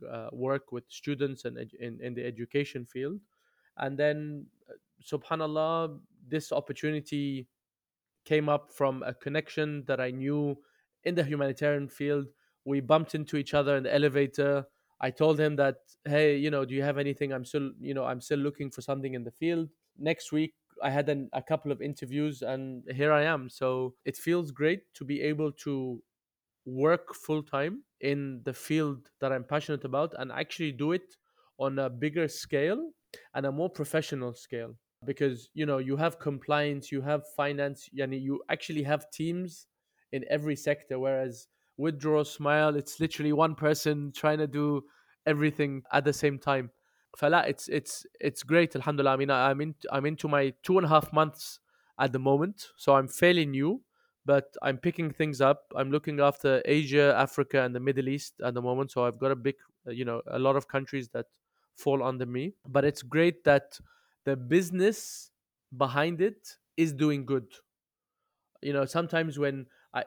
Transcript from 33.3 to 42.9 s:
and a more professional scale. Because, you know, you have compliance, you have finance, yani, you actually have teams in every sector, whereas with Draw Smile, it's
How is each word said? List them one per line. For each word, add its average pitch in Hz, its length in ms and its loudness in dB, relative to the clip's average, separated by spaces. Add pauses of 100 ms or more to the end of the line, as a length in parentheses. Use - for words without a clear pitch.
and 139 100 -4
a 139 80 -2
more 160 160 -2
professional 143 640 -4
scale. 117 440 -12 (280)
Because, 131 480 -2
you 151 140 -4
know, 143 100 0
you 135 220 -2
have 165 200 0
compliance, 147 720 -2
you 139 120 -2
have 147 340 -2
finance, 143 580 -2
yani, 135 280 -4
you 139 260 -2
actually 156 360 -4
have 147 260 -2
teams 170 560 -6 (460)
in 135 180 -4
every 147 260 -2
sector, 143 420 -4
whereas 131 480 -2 (300)
with 151 220 -2
Draw 151 240 2
Smile, 151 520 2
it's 143 260 -6